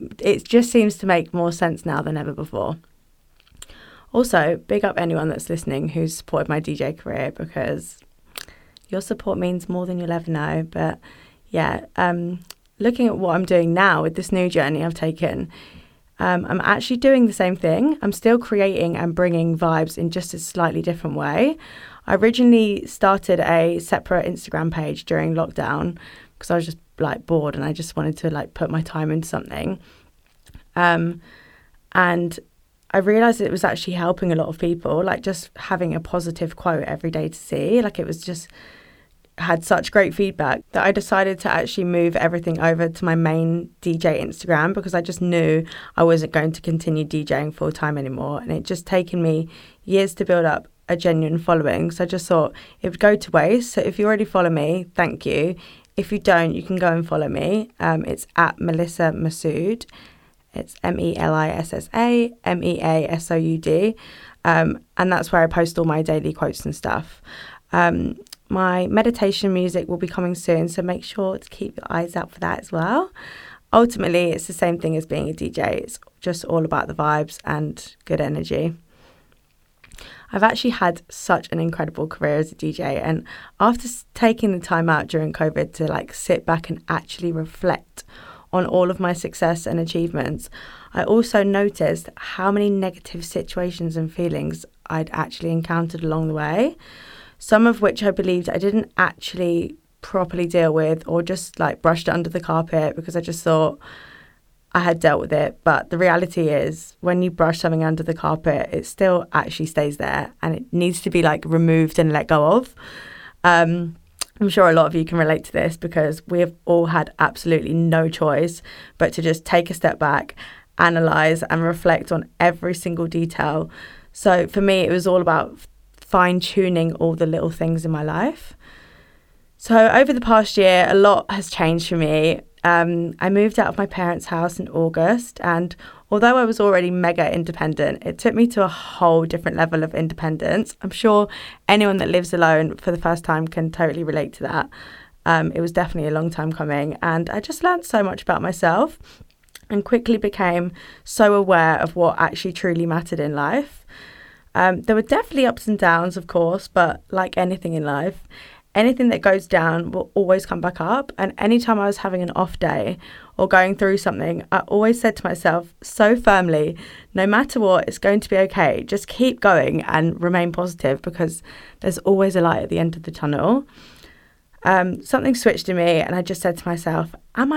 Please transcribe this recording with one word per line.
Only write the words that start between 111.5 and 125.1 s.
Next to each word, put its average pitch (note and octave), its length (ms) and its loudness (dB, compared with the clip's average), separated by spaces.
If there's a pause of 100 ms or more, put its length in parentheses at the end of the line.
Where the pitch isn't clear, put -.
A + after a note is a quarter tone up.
and D#3+ 140 4
let - 160 -2
go D3+ 160 4
of. A3 280 2 (680)
Um, E3+ 540 4 (420)
I'm G3+ 100 2
sure F#3 200 6
a E3 40 6
lot E3 120 6
of D3+ 80 -2
you E3 100 0
can E3+ 140 -4
relate D#3 280 2
to - 60 -18
this, E3 260 -2
because D#3+ 500 -2
we F3 140 0
have F3 120 0 (120)
all E3+ 220 4
had E3 300 -2
absolutely D#3 560 0
no E3 340 2
choice D#3+ 540 0 (380)
but F#3+ 140 2
to E3+ 100 -4
just E3 220 0
take F3 260 2
a - 20 -6
step E3 240 0
back, C#3+ 380 -2 (420)
analyse E3 720 4
and E3 140 0
reflect E3 480 0
on D#3+ 180 -4 (100)
every F3 360 2
single E3+ 320 -4
detail. E3 640 -2 (400)
So F3+ 340 4
for - 160 -2
me, G3 200 4
it D#3+ 100 2
was F3+ 160 0
all F3+ 140 4